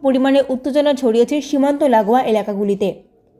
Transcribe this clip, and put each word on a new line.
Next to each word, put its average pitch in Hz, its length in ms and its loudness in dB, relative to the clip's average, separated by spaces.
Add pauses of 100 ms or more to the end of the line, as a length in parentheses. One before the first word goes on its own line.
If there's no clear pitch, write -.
পরিমাণে 269 380 2 (100)
উত্তেজনা 285 440 0
ছড়িয়েছে 240 480 0
সীমান্ত 285 400 0 (140)
লাগোয়া 220 260 2 (100)
এলাকাগুলিতে। 202 580 -2 (500)